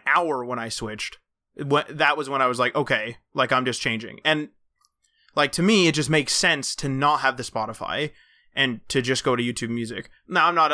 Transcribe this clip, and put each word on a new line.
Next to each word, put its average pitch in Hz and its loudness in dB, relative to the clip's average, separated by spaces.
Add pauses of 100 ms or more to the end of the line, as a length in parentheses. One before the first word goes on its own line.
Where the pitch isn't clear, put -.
hour 147 0
when 123 -6
I 113 -8
switched. 107 -10 (380)
When, 143 0
that 147 2
was 139 -6
when 135 0
I 127 4
was 123 0
like, 123 0
"Okay, 117 -2 (180)
like, 131 0
I'm 127 2
just 123 -4
changing." 113 -6
And, 151 0 (840)
like, 147 2
to 165 -2
me, 190 6
it 156 2
just 143 0
makes 151 2
sense 160 0
to 147 -4
not 139 2
have 131 2
the 127 -4
Spotify 110 -4 (400)
and 127 0
to 139 0
just 127 0
go 127 2
to 120 0
YouTube 120 -4
Music. 117 -8 (160)
Now, 170 2
I'm 175 0
not, 156 4